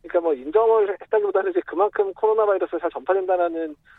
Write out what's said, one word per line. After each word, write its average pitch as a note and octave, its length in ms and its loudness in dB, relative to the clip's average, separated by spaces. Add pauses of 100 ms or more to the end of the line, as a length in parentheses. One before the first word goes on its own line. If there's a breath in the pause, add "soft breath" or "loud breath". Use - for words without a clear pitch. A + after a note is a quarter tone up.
그러니까 F3 200 -2
뭐 E3 120 0
인정을 G3+ 680 2
했다기보다는 G3 500 0
이제 F3+ 140 0
그만큼 G3 480 -2
코로나 A3 320 2
바이러스가 F3 340 0
잘 E3+ 120 -4
전파된다라는 F3 840 -2 (240 soft breath)